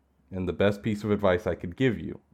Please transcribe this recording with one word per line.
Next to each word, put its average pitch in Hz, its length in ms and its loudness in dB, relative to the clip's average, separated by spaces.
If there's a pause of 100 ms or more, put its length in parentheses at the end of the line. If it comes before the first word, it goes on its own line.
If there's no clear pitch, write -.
(320)
and 92 160 -4
the 85 40 -2
best 101 300 2
piece 107 220 -2
of 107 60 0
advice 98 360 2
I 87 80 0
could 85 220 -10
give 120 220 2
you, 80 200 -10 (160)